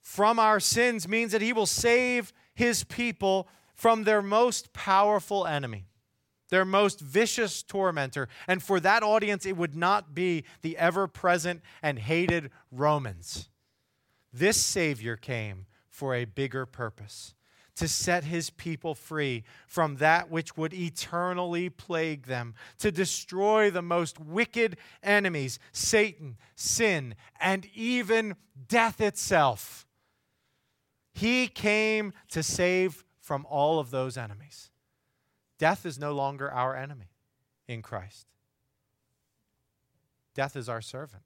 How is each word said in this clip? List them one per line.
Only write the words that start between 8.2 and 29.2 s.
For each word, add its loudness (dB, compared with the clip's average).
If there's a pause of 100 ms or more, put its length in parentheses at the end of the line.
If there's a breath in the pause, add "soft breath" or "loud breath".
And 0
for 2
that 6
audience, 2
it -4
would -2
not 0
be 0 (180 loud breath)
the -6
ever-present 0 (180 loud breath)
and -2
hated 0 (200 soft breath)
Romans. -2 (840)
This 2
Savior -2
came -8 (240)
for -6
a -2
bigger -6
purpose, -12 (420 soft breath)
to -4
set 0
his -4
people -8
free -4 (220 loud breath)
from -2
that 4
which -6
would -4
eternally -4
plague -4
them, -6 (240 loud breath)
to 0
destroy 2
the -2
most -2
wicked -2 (240 loud breath)
enemies, 0 (140)
Satan, 0 (180 soft breath)
sin, 0 (260 soft breath)
and 0
even 0 (320)
death 2
itself. 2 (1300)